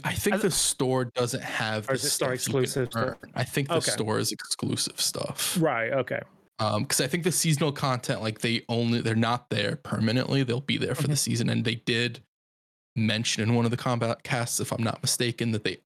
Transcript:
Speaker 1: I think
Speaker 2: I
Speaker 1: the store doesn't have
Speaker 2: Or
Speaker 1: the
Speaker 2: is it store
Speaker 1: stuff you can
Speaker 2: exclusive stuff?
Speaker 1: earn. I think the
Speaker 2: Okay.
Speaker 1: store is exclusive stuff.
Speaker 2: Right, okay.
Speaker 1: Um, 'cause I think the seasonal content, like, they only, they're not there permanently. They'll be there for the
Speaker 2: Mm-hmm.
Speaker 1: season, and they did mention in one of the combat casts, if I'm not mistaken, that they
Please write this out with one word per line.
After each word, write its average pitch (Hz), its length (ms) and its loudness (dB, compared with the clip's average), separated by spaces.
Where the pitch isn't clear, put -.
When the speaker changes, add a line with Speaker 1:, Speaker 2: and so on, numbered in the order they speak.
Speaker 1:
I - 80 -2
think 202 220 0
Speaker 2:
I 196 60 2
Speaker 1:
the 202 100 2
store 127 560 0
doesn't 123 360 -2
have 110 420 -2
Speaker 2:
Or 135 80 -2
Speaker 1:
the - 20 2
Speaker 2:
is 123 100 -2
it 147 60 0
store 131 260 0
Speaker 1:
stuff - 120 -4
you - 40 0
can 135 120 2
Speaker 2:
exclusive 127 260 -2
stuff? 113 120 -2
Speaker 1:
earn. - 120 -18
I 123 100 0
think 143 240 0
the 170 80 2
Speaker 2:
Okay. 147 140 2
Speaker 1:
store 110 280 0
is 113 140 0
exclusive - 680 -4
stuff. - 580 -2
Speaker 2:
Right, 123 360 2
okay. 123 260 0
Speaker 1:
Um, 107 260 2
'cause - 160 0
I - 60 2
think 175 180 -2
the 175 80 4
seasonal 151 400 2
content, 131 480 -2
like, 107 200 -2
they 117 280 0
only, 117 320 2
they're 113 140 0
not 117 340 2
there 107 280 0
permanently. 117 680 0
They'll 120 180 0
be 113 160 -2
there - 180 -2
for 143 80 -4
the 147 60 2
Speaker 2:
Mm-hmm. 147 80 2
Speaker 1:
season, 123 320 0
and 113 160 0
they 117 120 0
did 117 440 -2
mention 110 480 0
in 117 120 4
one 117 100 4
of 113 60 2
the 117 60 0
combat 120 460 -2
casts, 123 380 -2
if - 100 -4
I'm 127 120 -2
not - 180 -2
mistaken, 117 520 0
that 104 120 -2
they 95 220 -2